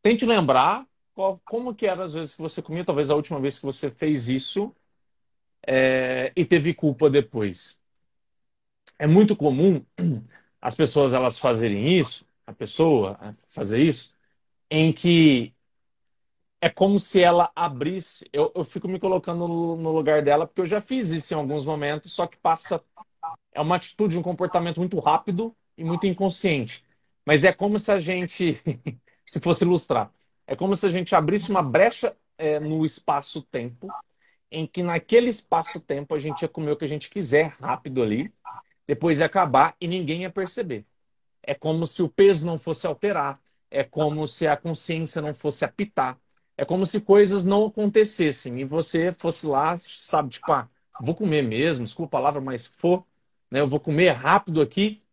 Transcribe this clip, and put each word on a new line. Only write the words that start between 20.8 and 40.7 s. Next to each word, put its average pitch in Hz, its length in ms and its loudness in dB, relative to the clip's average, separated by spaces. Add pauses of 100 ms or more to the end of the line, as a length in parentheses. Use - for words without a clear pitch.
fiz 247 300 -4
isso 160 240 -6
em - 20 -2
alguns 143 280 -4
momentos, 151 480 -4
só 170 140 -2
que - 100 -18
passa, - 460 -2 (680)
é - 80 -8
uma 160 160 0
atitude, 180 420 -2
um 160 40 -4
comportamento 175 580 -2
muito 180 180 -2
rápido 208 560 0 (220)
e 165 80 -12
muito 170 220 -2
inconsciente. 180 800 -2 (440)
Mas 151 160 6
é 185 80 8
como 202 260 -2
se 208 140 -2
a 196 80 2
gente, 175 640 -4
<laughs> - 580 -10
se - 160 -8
fosse 170 240 2
ilustrar, 156 480 0 (360)
é 135 100 -6
como 196 180 0
se 202 120 -2
a - 20 2
gente 180 260 -2
abrisse 175 360 2
uma 185 120 2
brecha, 175 540 2 (220)
é, 151 200 0
no 156 280 -2
espaço-tempo, 139 1080 -6 (580)
em 160 160 -8
que - 160 -6
naquele 175 460 2
espaço-tempo 160 840 -4
a 151 40 -4
gente 143 220 -6
ia 160 80 -4
comer 156 220 -6
o 147 60 0
que 156 100 -8
a - 20 -6
gente 147 220 -8
quiser, 156 380 0 (120)
rápido 131 420 -4
ali, 113 300 -2 (540)
depois 147 340 0
ia - 60 4
acabar 160 520 2
e 175 80 -8
ninguém 170 360 -4
ia 185 80 -8
perceber. 180 560 -8 (560)